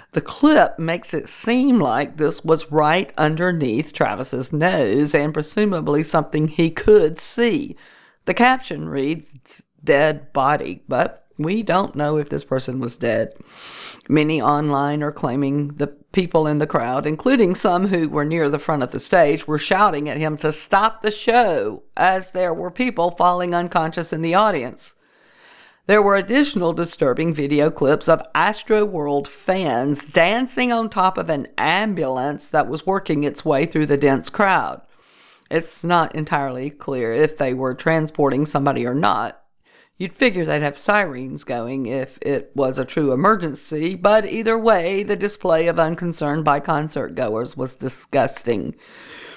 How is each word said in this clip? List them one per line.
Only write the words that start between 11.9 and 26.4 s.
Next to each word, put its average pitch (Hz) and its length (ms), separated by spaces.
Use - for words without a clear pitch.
know 147 240
if 147 100
this 143 160
person 131 340
was 123 200
dead. 110 340
Many 151 360
online 147 600
are 147 100
claiming 143 560
the 147 260
people 170 300
in 151 100
the 151 80
crowd, 135 400
including 185 480
some 185 320
who 170 220
were 147 160
near 156 240
the 143 100
front 143 240
of 123 80
the - 80
stage, 160 480
were 151 100
shouting 165 520
at 131 80
him 156 220
to 156 120
stop 202 500
the 208 120
show 180 720
as 185 360
there 180 200
were 170 200
people 175 400
falling 180 420
unconscious 170 580
in 160 80
the 165 140
audience. 185 600
There 208 160
were 196 140
additional 196 560